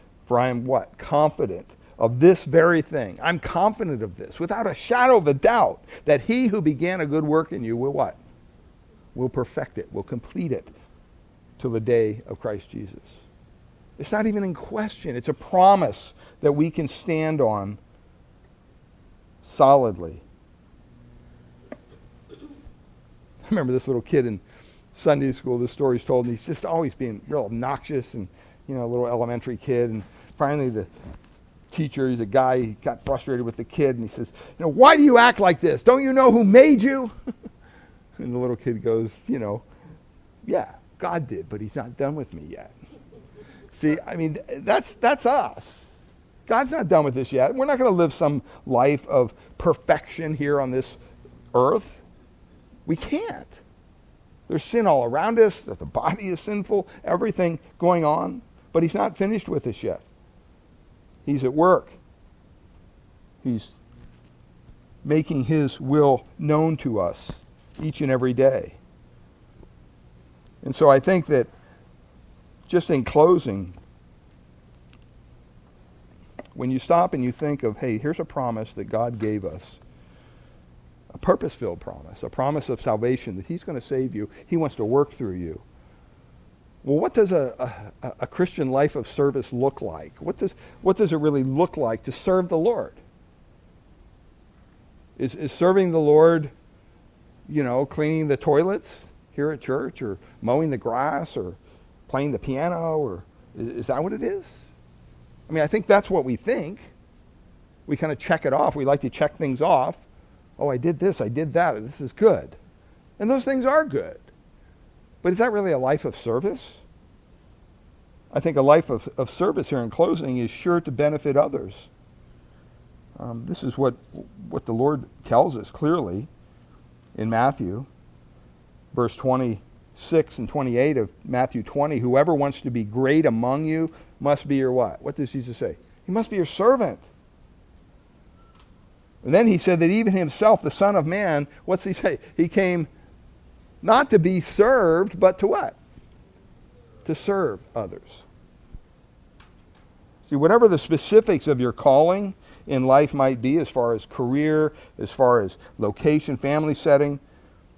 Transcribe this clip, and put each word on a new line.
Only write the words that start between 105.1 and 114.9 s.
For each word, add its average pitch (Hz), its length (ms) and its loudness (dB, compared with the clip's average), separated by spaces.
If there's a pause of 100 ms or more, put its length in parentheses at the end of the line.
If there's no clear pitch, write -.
I 151 40 -8
mean, 156 100 0
I 147 40 0
think 214 200 -2
that's 202 220 4
what 170 160 0
we 127 100 -2
think. 208 460 -6 (1040)
We 147 80 -2
kinda 151 220 -4
check - 280 -2
it 139 60 0
off. 143 240 2
We 147 80 -4
like 139 180 2
to 127 80 -4
check - 280 -4
things 135 240 -4
off. 151 360 0 (640)
"Oh, 147 80 -2
I 135 80 -2
did 139 240 -2
this, 180 220 -2
I 110 80 -4
did 143 240 -4
that, 165 220 2 (100)
this 139 160 -16
is 135 100 -10
good." - 460 2 (600)
And 208 120 -4
those 262 160 0
things 262 200 -2
are 302 200 2
good. 131 340 -8 (1040)